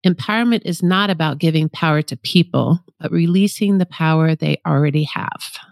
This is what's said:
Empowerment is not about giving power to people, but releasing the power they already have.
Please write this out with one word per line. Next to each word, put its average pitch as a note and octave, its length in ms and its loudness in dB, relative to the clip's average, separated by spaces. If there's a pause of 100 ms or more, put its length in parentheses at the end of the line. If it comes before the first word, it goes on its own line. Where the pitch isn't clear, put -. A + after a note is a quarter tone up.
Empowerment A3 580 0
is F3 180 -4
not F#3+ 280 2
about D#3 280 -2
giving D#3 300 0
power D#3 340 0
to C3+ 140 -8
people, - 640 0 (220)
but D#3 100 -8
releasing F#3+ 680 2
the F3 80 0
power D#3+ 480 0
they D3+ 320 -2
already D3 380 2
have. - 540 -8 (140)